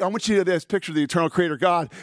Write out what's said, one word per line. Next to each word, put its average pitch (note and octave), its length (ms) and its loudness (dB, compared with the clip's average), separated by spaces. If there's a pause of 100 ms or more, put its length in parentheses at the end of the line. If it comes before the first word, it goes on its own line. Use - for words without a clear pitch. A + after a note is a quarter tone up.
I F#3+ 60 0
want G#3 220 -2
you G#3+ 80 2
to G3 40 4
have F3+ 60 0
this F3 180 0
picture F#3 280 -4
of D3+ 40 -4
the D3+ 60 4
eternal D#3+ 280 0
creator E3 260 0
God. E3+ 360 0 (100)